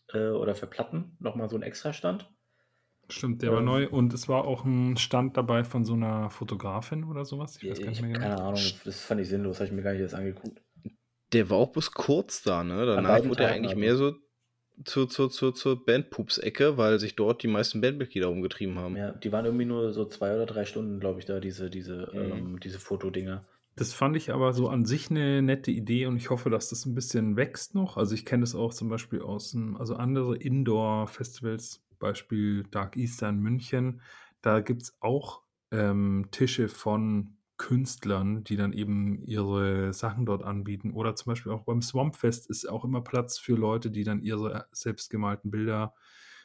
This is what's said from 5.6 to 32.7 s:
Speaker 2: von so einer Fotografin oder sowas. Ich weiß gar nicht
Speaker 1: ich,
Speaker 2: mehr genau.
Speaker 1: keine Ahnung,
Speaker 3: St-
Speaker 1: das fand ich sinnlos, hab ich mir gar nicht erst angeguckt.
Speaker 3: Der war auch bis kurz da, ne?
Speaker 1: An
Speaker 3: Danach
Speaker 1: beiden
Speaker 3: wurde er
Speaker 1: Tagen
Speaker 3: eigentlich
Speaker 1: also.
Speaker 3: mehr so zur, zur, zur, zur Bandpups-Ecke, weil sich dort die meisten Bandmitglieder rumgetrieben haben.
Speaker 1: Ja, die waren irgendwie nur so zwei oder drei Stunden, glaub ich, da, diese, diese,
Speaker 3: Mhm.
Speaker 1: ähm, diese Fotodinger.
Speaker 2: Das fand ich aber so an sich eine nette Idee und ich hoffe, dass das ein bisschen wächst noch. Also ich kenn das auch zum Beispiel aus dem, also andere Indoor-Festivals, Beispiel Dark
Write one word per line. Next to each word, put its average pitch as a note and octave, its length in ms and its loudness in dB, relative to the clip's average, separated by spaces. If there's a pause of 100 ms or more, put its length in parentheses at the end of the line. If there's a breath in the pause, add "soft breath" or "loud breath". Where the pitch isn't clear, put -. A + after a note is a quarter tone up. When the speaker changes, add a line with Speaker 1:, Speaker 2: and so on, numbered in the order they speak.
Speaker 2:
von A#2+ 220 0
so A#2 80 0
einer A2 360 0
Fotografin G#2+ 760 -6
oder C#3+ 180 -6
sowas. C#3+ 380 -8
Ich G2 80 -6
weiß G2 100 -6
gar G2+ 80 -4
nicht A2+ 120 -4
Speaker 1:
ich, - 20 -4
Speaker 2:
mehr A#2 100 -2
genau. A#2 140 -2
Speaker 1:
keine G2+ 160 0
Ahnung, G2 180 -2
Speaker 3:
St- G2 240 -2
Speaker 1:
das G2 160 -8
fand G#2+ 220 0
ich F2+ 80 -2
sinnlos, G2 320 -2
hab G2 60 0
ich G2+ 40 -6
mir F#2+ 100 -4
gar G2 120 0
nicht F#2+ 80 -2
erst F2+ 140 -4
angeguckt. F#2+ 460 -8 (680)
Speaker 3:
Der G#2+ 180 4
war G2 80 4
auch B2+ 140 4
bis - 200 -2
kurz - 520 0
da, G2+ 220 0
ne? F2+ 160 -2
Speaker 1:
An B2 60 2
Speaker 3:
Danach G2 240 4
Speaker 1:
beiden A#2+ 180 6
Speaker 3:
wurde B2 140 2
er - 60 6
Speaker 1:
Tagen G2+ 160 0
Speaker 3:
eigentlich G2 60 -2
Speaker 1:
also. G2 80 0
Speaker 3:
mehr A2+ 160 6
so C#3 200 2 (720)
zur, C3 240 0
zur, C3+ 200 2
zur, C3 260 0
zur C3 300 0
Bandpups-Ecke, B2+ 920 2
weil A2 220 6
sich G#2 160 -4
dort A2 280 2
die A#2+ 40 2
meisten G#2+ 340 2
Bandmitglieder B2 460 0
rumgetrieben F#2 500 -2
haben. F2+ 180 -4
Speaker 1:
Ja, G2+ 160 -4
die - 200 -4
waren A2 140 0
irgendwie A#2+ 200 2
nur A#2 280 0
so G#2+ 120 0
zwei G#2 300 -2
oder A2+ 100 2
drei G#2+ 200 -2
Stunden, G#2+ 340 -4
glaub F#2+ 180 -2
ich, - 80 -12
da, G2 140 -2
diese, F#2 300 -6
diese, F2+ 440 -8
Speaker 3:
Mhm. G2+ 60 -4 (120)
Speaker 1:
ähm, F2+ 280 -6
diese F#2+ 200 -10
Fotodinger. F#2+ 640 -4 (300 soft breath)
Speaker 2:
Das - 180 -2
fand D3 240 2
ich - 160 -4
aber C3 200 4
so B2 160 2
an A#2+ 160 4
sich C3 260 0
eine C#3 300 4
nette C3+ 300 2
Idee A#2+ 360 2
und B2 100 0
ich A#2+ 120 -4
hoffe, A#2+ 200 0
dass A2+ 200 2
das A#2+ 160 -6
ein B2 100 0
bisschen A2 420 2
wächst - 380 -2
noch. F#3 220 0
Also G#2+ 180 2
ich A2 100 -8
kenn B2 160 4
das A#2+ 140 0
auch A#2 180 0
zum A#2 160 -4
Beispiel A2+ 320 -4
aus - 300 -6
dem, A2 260 -4
also A#2 180 -4
andere B2 420 0
Indoor-Festivals, A2+ 1500 0 (160)
Beispiel G2+ 720 0
Dark G2 260 -4